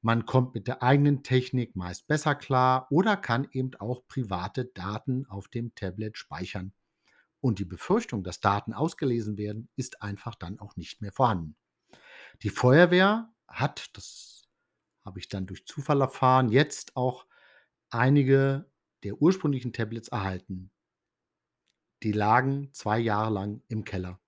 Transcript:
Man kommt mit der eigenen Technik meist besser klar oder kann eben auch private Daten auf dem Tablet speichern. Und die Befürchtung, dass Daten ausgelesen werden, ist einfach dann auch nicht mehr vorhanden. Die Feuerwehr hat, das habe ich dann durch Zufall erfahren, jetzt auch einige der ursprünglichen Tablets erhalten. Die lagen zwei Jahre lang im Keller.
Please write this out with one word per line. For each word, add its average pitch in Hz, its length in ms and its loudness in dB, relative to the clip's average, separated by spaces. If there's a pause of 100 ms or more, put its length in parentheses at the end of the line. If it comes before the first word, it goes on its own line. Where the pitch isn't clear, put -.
Man 113 240 0
kommt 127 280 2
mit 110 140 -6
der 127 140 -6
eigenen 143 400 4
Technik 127 520 0
meist 90 320 -8
besser 151 280 0
klar 127 560 2
oder 190 260 2
kann 131 340 -2
eben 131 260 -6
auch 120 300 -8
private 98 600 -6
Daten 110 580 -6
auf 98 240 -12
dem 117 260 -8
Tablet 104 440 -8
speichern. 120 560 -10 (720)
Und 107 140 0
die 98 40 -4
Befürchtung, 95 600 -4
dass 90 160 -10
Daten 104 320 0
ausgelesen 117 640 -2
werden, 107 400 -8
ist - 260 -10
einfach 104 320 -8
dann 92 240 -10
auch - 180 -16
nicht - 240 -14
mehr 104 120 -10
vorhanden. 92 440 0 (880)
Die 107 80 -2
Feuerwehr 180 800 4 (140)
hat, - 500 -6
das - 520 -20 (560)
habe 95 160 -14
ich - 80 -16
dann 95 180 -6
durch 92 180 -14
Zufall 143 360 0
erfahren, 131 480 4
jetzt - 480 0
auch 127 280 -2 (640)
einige 135 800 4 (360)
der 101 180 -4
ursprünglichen 147 500 2
Tablets 113 360 -6
erhalten. 95 640 -6 (1300)
Die 107 80 -2
lagen 127 640 2
zwei 107 260 -2
Jahre 110 340 0
lang 104 360 -6
im 113 160 -6
Keller. 90 440 -8